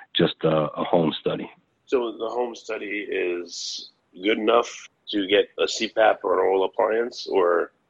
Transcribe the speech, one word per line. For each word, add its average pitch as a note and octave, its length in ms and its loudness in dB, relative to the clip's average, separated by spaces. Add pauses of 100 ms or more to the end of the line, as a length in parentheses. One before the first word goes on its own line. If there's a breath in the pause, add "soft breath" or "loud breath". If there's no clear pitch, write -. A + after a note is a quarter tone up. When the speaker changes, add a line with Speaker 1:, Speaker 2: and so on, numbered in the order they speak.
(140 loud breath)
Speaker 1:
just E2+ 280 2
a, F#2 60 2
a D#2 360 0
home E2 340 2
study. E2 320 -6 (360)
Speaker 2:
So A#2+ 320 -2
the A2+ 100 -6
home A#2+ 260 -4
study G#2 560 -8
is F2 800 -6 (340)
good A2 140 2
enough A2+ 300 2 (420)
to G2+ 180 -2
get G2+ 220 4 (100)
a E2 80 0
C A2 200 -4
pap A2 360 4
or F#2 100 2
an F#2 60 2
oral F#2+ 240 4
appliance, A2 640 -2
or F2 400 2 (200)